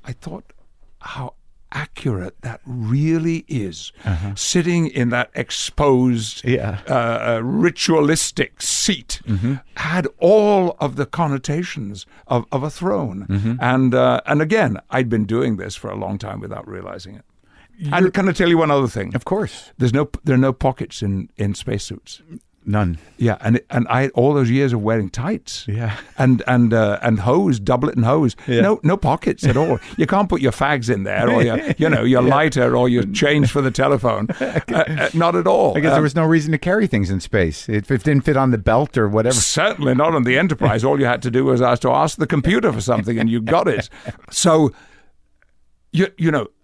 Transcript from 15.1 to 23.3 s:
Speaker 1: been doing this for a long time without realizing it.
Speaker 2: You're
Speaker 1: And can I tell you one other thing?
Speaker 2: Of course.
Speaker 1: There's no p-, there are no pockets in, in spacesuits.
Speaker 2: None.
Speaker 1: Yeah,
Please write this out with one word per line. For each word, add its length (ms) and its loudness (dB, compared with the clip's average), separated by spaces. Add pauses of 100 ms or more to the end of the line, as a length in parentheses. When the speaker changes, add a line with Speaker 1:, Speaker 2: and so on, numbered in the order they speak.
Speaker 1:
been 160 0
doing 320 -2
this 180 -10
for 140 -12
a 60 -10
long 220 -8
time 220 -10
without 260 -12
realizing 500 -16
it. 80 -20 (540)
Speaker 2:
You're 160 -6
Speaker 1:
And 200 2
can 140 2
I 40 0
tell 160 2
you 100 4
one 120 2
other 180 2
thing? 260 -8
Speaker 2:
Of 120 -6
course. 500 -6
Speaker 1:
There's 160 2
no 140 2
p-, 180 -12
there 120 2
are 20 4
no 160 2
pockets 480 -4
in, 340 -4
in 180 -4
spacesuits. 680 -10 (460)
Speaker 2:
None. 300 0 (180)
Speaker 1:
Yeah, 260 0